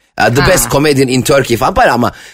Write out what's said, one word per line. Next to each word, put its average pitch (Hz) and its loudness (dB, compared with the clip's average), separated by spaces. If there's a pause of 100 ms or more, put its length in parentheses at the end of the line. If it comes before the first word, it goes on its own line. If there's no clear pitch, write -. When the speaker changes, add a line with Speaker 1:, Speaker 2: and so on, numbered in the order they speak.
(200)
Speaker 1:
E, 117 0
the 127 0
Speaker 2:
Ha. 175 0
Speaker 1:
best 175 0
comedian 139 0
in 127 0
Turkey 135 0
falan 147 -2
paylaşır 208 2
ama 117 0 (220)